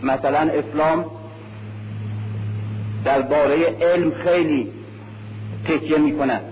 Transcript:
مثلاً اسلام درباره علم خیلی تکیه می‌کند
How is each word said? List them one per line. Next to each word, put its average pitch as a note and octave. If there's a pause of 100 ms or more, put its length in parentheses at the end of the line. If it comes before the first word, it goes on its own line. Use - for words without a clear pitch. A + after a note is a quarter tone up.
مثلاً C3+
اسلام D#3 (2000)
درباره C#3+
علم E3+ (120)
خیلی D#3+ (1000)
تکیه D#3
می‌کند C3+ (100)